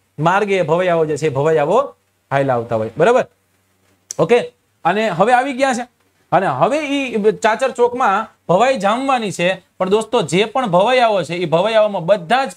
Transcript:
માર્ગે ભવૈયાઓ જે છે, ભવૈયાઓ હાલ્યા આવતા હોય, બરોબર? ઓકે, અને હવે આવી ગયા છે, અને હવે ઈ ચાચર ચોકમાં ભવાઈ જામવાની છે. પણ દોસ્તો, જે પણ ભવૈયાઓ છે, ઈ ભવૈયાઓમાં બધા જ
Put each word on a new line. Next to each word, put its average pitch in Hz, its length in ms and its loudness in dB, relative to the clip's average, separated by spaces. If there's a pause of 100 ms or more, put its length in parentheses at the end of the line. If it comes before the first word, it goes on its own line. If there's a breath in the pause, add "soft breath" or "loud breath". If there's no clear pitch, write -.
(200)
માર્ગે 190 440 0
ભવૈયાઓ 170 420 0
જે 156 120 -4
છે, 156 120 -2
ભવૈયાઓ 156 640 0 (360)
હાલ્યા 135 240 0
આવતા 117 200 -4
હોય, 110 220 -4
બરોબર? 220 280 2 (920)
ઓકે, 220 340 0 (320)
અને 202 240 0
હવે 190 240 2
આવી 254 200 0
ગયા 262 200 -2
છે, 240 140 -8 (440)
અને 170 160 2
હવે 170 320 0
ઈ 262 520 -2
ચાચર 226 400 -2
ચોકમાં 240 560 0 (220)
ભવાઈ 233 280 2
જામવાની 226 540 -2
છે. 180 320 -2 (140)
પણ 185 120 -4
દોસ્તો, 220 320 0
જે 170 240 0
પણ 262 200 -4
ભવૈયાઓ 214 580 2
છે, 165 120 -6
ઈ 175 100 -4
ભવૈયાઓમાં 202 600 0
બધા 208 400 0
જ 196 120 -10